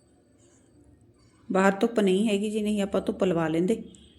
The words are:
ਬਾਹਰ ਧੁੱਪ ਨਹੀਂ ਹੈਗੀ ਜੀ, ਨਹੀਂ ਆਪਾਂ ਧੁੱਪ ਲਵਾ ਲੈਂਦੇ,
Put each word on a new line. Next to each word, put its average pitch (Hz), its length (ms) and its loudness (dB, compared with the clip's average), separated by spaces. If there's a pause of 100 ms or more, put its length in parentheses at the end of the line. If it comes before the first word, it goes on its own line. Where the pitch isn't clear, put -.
(1500)
ਬਾਹਰ 196 320 2
ਧੁੱਪ 233 200 0
ਨਹੀਂ 202 280 2
ਹੈਗੀ 208 220 -2
ਜੀ, 214 120 -4
ਨਹੀਂ 208 200 -2
ਆਪਾਂ 196 180 -2
ਧੁੱਪ 196 240 -4
ਲਵਾ 170 240 0
ਲੈਂਦੇ, 185 340 0 (360)